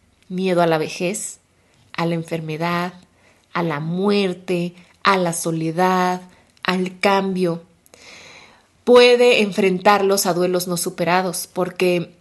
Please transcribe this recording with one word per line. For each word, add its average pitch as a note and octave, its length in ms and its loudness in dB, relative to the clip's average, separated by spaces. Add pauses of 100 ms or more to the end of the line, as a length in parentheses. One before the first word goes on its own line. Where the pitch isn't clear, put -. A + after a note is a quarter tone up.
(280)
Miedo F#3 340 0
a E3+ 40 4
la D#3+ 120 2
vejez, - 600 -6 (540)
a E3+ 140 -4
la E3+ 80 -2
enfermedad, E3 800 -6 (580)
a F3 100 -4
la D#3 160 -4
muerte, F3+ 960 -2 (280)
a G3 140 2
la F3 160 -2
soledad, F3+ 880 0 (400)
al F#3 360 -2
cambio. F#3+ 640 0 (1200)
Puede B3 580 6
enfrentarlos G3 840 2
a F3 80 0
duelos F3+ 320 -2
no F3 100 -4
superados, F3+ 720 -2
porque F3+ 720 -2